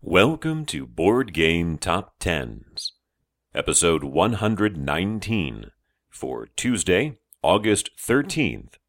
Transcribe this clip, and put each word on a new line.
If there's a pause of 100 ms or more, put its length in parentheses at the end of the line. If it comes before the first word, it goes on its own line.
(180)
Welcome
to
Board
Game
Top
Tens, (600)
episode
one
hundred
nineteen, (400)
for
Tuesday, (240)
August
thirteenth